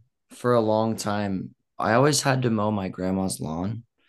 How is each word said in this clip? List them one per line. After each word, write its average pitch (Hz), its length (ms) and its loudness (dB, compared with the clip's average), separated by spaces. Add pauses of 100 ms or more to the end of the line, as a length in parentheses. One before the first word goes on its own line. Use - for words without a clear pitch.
(320)
for 123 220 -2
a 120 80 4
long 110 340 2
time, 104 580 -4 (240)
I 101 160 2
always 135 280 4
had 131 220 0
to 123 60 0
mow 107 220 0
my 95 180 -2
grandma's 92 500 -2
lawn. 90 440 -6 (260)